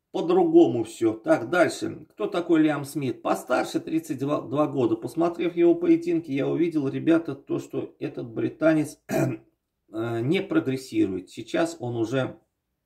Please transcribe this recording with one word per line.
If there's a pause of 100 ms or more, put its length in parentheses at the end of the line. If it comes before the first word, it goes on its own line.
(100)
по-другому
всё.
Так,
дальше.
Кто
такой
Лиам
Смит?
Постарше,
тридцать
два
года.
Посмотрев
его
поединки,
я
увидел,
ребята,
то,
что
этот
британец,
<clears throat>
э,
не
прогрессирует.
Сейчас
он
уже (480)